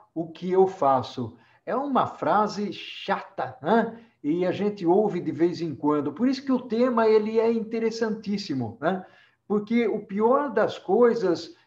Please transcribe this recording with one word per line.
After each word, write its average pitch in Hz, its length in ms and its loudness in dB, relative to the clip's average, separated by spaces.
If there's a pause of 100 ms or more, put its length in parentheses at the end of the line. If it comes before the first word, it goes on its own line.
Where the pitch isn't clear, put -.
(160)
o 165 100 -4
que 180 240 -8
eu 185 160 6
faço." 131 720 0 (280)
É 185 120 -6
uma 254 320 0
frase 196 640 -2
chata, - 880 -8
né? 220 380 2 (240)
E 175 240 0
a 175 40 0
gente 208 320 -4
ouve 180 360 4
de 143 140 -4
vez 160 280 0
em 156 140 -6
quando. 147 380 0
Por 240 140 0
isso 262 160 -2
que 262 80 -2
o 247 100 0
tema, 233 460 2
ele 220 320 4
é 226 120 2
interessantíssimo, 214 1300 -4
né? 185 240 -2 (420)
Porque 214 400 0
o 190 200 -4
pior 247 420 2
das 202 300 0
coisas 190 720 2 (140)